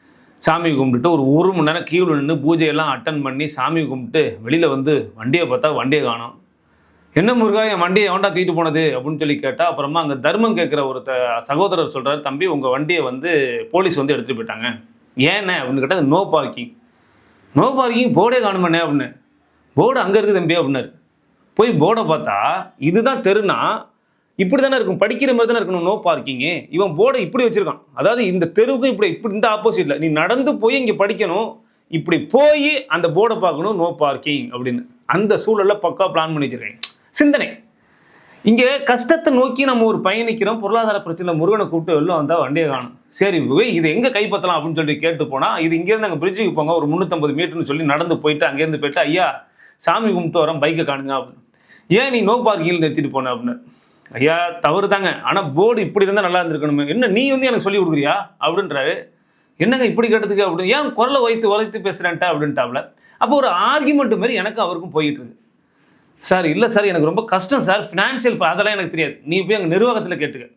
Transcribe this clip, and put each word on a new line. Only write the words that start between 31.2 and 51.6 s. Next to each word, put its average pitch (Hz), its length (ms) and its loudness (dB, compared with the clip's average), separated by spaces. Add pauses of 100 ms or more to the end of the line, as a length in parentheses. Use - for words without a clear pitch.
இப்படி 160 320 0
போய் 294 640 4
அந்த 170 220 0
போர்டை 208 300 2
பார்க்கணும், 175 420 0
"No 170 180 0
parking" 139 540 -2
அப்படின்னு. 123 340 -4 (180)
அந்த 196 320 2
சூழல்ல 202 460 2
பக்கா 175 280 0
பிளான் - 20 -14
பண்ணி 160 340 -2
வச்சிருக்காங்க. 117 320 -10 (320)
சிந்தனை. 285 520 0 (800)
இங்க 247 360 4
கஷ்டத்தை 277 560 2
நோக்கி 254 300 2
நம்ம 240 200 2
ஒரு 214 140 2
பயணிக்கிறோம், 220 600 -2
பொருளாதார 214 440 0
பிரச்சனை, 170 320 -4
முருகனை 180 340 2
கூப்பிட்டு 160 320 0
வெளில 147 40 0
வந்தா 165 340 0
வண்டியை 151 300 0
காணும். 127 300 -8 (100)
சரி, 190 340 0
போய் 175 320 2
இது 160 200 0
எங்க 196 140 2
கைப்பற்றலாம் 185 500 -2
அப்படின்னு 156 160 -6
சொல்லிட்டு 151 340 -2
கேட்டு 160 180 -2
போனா, 156 320 -2
"இது 165 180 0
இங்க 180 180 0
இருந்து 220 140 -2
அங்க 160 180 -2
பிரிட்ஜுக்கு 196 260 -2
போங்க, 156 220 0
ஒரு 151 120 0
முன்னூத்தம்பது 156 520 0
மீட்டர்னு" 165 220 -4
சொல்லி 151 240 -4
நடந்து 156 340 0
போயிட்டு, 151 280 0
அங்க 139 120 -4
இருந்து 156 200 0
போயிட்டு, 185 220 -2
"ஐயா, 160 460 0 (300)
சாமி 208 360 0
கும்பிட்டு 170 340 0
வரோம், 160 120 -2
பைக்கை 156 260 0
காணுங்க" 135 340 -4
அப்படின்னு. - 240 -14 (460)